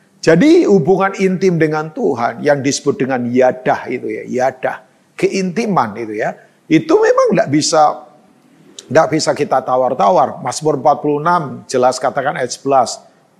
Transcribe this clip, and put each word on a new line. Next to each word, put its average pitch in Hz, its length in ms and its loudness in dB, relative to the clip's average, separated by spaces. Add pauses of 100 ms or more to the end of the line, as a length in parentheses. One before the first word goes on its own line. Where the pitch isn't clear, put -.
(180)
Jadi 294 500 4
hubungan 190 480 2
intim 185 400 0
dengan 156 380 -2
Tuhan 123 500 -4
yang 143 160 2
disebut 135 400 -2
dengan 127 320 -2
yadah 127 560 0
itu 120 240 -8
ya, 110 160 -8
yadah, 123 560 -4 (320)
keintiman 185 800 -2
itu 110 240 -8
ya, 165 160 -4 (320)
itu 160 220 2
memang 453 420 4
tidak - 220 0
bisa, 151 580 0 (800)
tidak 156 220 4
bisa 156 180 0
kita 135 320 0
tawar-tawar. 131 800 0
Mazmur 139 400 -4
empat 147 160 2
puluh 147 240 -2
enam 147 460 -2
jelas 127 260 2
katakan 139 400 -4
ayat 131 160 -6
sebelas, 135 480 -2 (400)